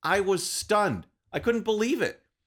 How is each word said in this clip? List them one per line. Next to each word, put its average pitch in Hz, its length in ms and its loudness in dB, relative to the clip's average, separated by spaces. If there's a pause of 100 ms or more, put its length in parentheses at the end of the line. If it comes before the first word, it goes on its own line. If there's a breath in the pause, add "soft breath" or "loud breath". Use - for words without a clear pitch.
I 185 180 2
was 190 260 0
stunned. 190 600 0 (260)
I - 80 -4
couldn't 233 240 0
believe 226 380 0
it. - 180 -4 (260)